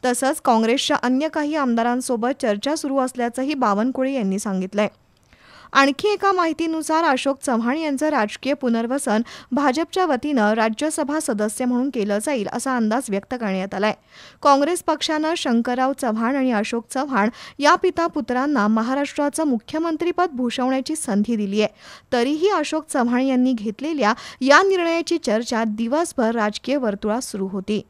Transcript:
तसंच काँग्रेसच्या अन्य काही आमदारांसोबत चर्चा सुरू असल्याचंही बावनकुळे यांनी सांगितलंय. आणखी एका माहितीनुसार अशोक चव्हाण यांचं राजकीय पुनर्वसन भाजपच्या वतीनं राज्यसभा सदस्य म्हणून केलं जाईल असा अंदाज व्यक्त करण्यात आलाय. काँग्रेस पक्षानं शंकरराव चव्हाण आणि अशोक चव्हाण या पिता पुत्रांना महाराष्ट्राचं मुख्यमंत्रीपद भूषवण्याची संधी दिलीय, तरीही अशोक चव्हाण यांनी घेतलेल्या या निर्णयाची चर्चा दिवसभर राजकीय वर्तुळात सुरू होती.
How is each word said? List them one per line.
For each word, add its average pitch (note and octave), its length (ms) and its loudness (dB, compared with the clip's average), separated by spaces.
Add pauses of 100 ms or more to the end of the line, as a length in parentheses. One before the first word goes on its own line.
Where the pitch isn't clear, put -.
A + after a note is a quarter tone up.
तसंच B3+ 360 0
काँग्रेसच्या A#3+ 640 2
अन्य C4 240 0
काही D#4 280 -2
आमदारांसोबत A#3+ 840 0
चर्चा A3+ 340 -2
सुरू C4+ 220 -2
असल्याचंही B3+ 560 -2
बावनकुळे B3+ 600 0
यांनी G3 260 0
सांगितलंय. G3 480 -2 (880)
आणखी C#4 340 4
एका G4+ 240 2
माहितीनुसार D#4+ 720 0
अशोक C4+ 380 0
चव्हाण A#3+ 360 0
यांचं D4+ 320 0
राजकीय C4 440 -2
पुनर्वसन A#3 680 0 (300)
भाजपच्या D4 540 0
वतीनं B3+ 480 2
राज्यसभा C4+ 680 -2
सदस्य A3 460 -2
म्हणून B3 240 0
केलं G#3 360 -2
जाईल B3+ 280 -2
असा B3+ 220 -2
अंदाज A3+ 340 0
व्यक्त G3 320 -4
करण्यात F#3+ 320 -4
आलाय. G3+ 200 0 (500)
काँग्रेस C#4+ 400 4
पक्षानं D#4 540 0
शंकरराव B3+ 560 0
चव्हाण A#3 420 -2
आणि C4 160 2
अशोक A3+ 380 -2
चव्हाण B3+ 400 0 (300)
या D4 160 6
पिता F4 320 0
पुत्रांना B3+ 600 0
महाराष्ट्राचं C#4 760 0
मुख्यमंत्रीपद E4 880 0
भूषवण्याची B3+ 640 -2
संधी G#3+ 400 0
दिलीय, G#3 320 0 (460)
तरीही D4 360 2
अशोक D#4 360 -2
चव्हाण B3 360 0
यांनी C4 320 2
घेतलेल्या A#3 600 0 (280)
या C#4 220 8
निर्णयाची E4+ 540 2
चर्चा A#3 500 0
दिवसभर A#3 640 0
राजकीय A#3 440 -2
वर्तुळात A3 460 -2
सुरू F#3+ 260 -6
होती. G3 420 -4